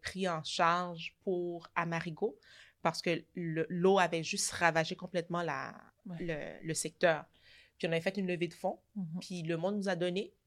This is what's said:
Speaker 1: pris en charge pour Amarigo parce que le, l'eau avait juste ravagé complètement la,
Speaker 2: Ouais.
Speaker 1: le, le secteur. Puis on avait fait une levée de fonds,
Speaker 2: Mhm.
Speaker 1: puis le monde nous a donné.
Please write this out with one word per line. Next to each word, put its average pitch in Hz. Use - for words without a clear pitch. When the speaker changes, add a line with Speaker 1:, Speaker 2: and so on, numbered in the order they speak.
Speaker 1:
pris 185
en 160
charge 170
pour 175
Amarigo 165
parce 165
que 170
le, 160
l'eau 180
avait 170
juste -
ravagé 165
complètement 175
la, 139
Speaker 2:
Ouais. 180
Speaker 1:
le, -
le 160
secteur. 156
Puis -
on 165
avait 165
fait 190
une 196
levée 175
de 165
fonds, -
Speaker 2:
Mhm. 175
Speaker 1:
puis 180
le 165
monde 190
nous 196
a 185
donné. 180